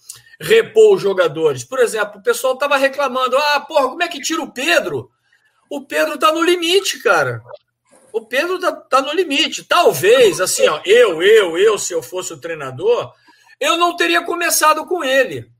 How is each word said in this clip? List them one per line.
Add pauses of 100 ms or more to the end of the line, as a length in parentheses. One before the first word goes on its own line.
(400)
repor
os
jogadores?
Por
exemplo,
o
pessoal
tava
reclamando,
"Ah,
porra,
como
é
que
tira
o
Pedro?" (600)
O
Pedro
tá
no
limite,
cara. (680)
O
Pedro
tá,
tá
no
limite.
Talvez,
assim,
ó,
eu,
eu,
eu,
se
eu
fosse
o
treinador, (460)
eu
não
teria
começado
com
ele. (120)